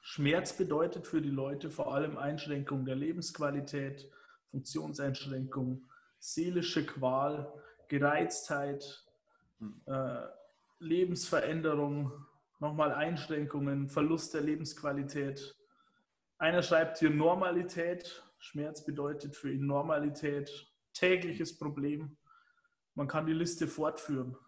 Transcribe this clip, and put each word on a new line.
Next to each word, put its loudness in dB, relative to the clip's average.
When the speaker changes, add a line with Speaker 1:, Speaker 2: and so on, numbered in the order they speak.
Speaker 1:
Schmerz 2
bedeutet 0
für 0
die -2
Leute -2
vor -4
allem 0
Einschränkung -2
der -2
Lebensqualität, -4
Funktionseinschränkung, -4
seelische 0
Qual, 0
Gereiztheit, 0
Speaker 2:
Hm. -12
Speaker 1:
äh, -4
Lebensveränderung, 2
nochmal 2
Einschränkungen, 0
Verlust 2
der 0
Lebensqualität. -2
Einer 4
schreibt 4
hier 8
Normalität, 2
Schmerz -6
bedeutet -4
für -4
ihn 0
Normalität, 0
tägliches 2
Problem. -4
Man -2
kann 0
die 2
Liste 0
fortführen. -2